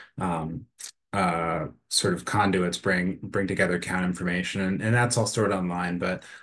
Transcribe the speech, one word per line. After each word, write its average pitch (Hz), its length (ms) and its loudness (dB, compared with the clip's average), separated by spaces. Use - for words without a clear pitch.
um, 82 460 -4
uh, 82 560 0
sort - 240 2
of 85 140 -4
conduits 95 500 2
bring, 92 460 0
bring 98 240 -2
together 90 320 2
count 92 260 -2
information, 90 560 -2
and, 95 220 0
and 110 120 2
that's 120 220 4
all 110 100 2
stored 104 260 2
online, 90 460 -2
but, 90 260 -2